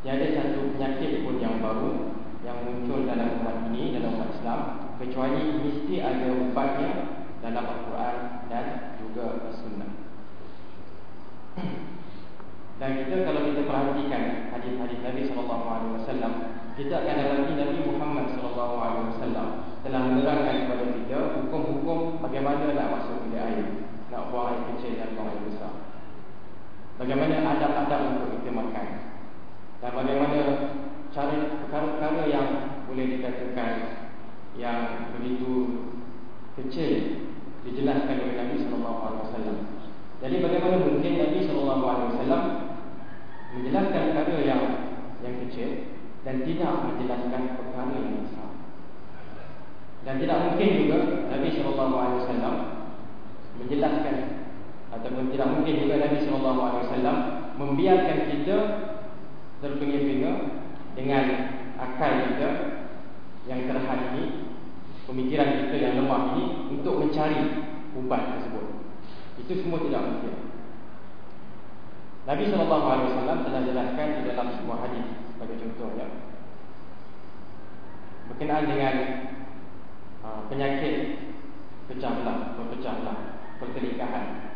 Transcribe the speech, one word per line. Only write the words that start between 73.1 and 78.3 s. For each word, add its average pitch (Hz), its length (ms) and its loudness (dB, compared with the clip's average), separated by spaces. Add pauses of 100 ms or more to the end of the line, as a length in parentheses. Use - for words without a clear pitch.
wasallam 127 220 2 (100)
telah 131 160 0
jelaskan 127 440 0 (120)
di - 80 0
dalam 120 200 0 (120)
sebuah 117 240 -2
hadis, 120 220 -2 (280)
sebagai 113 300 -4
contohnya, 113 420 -4 (2250)
berkenaan 147 400 2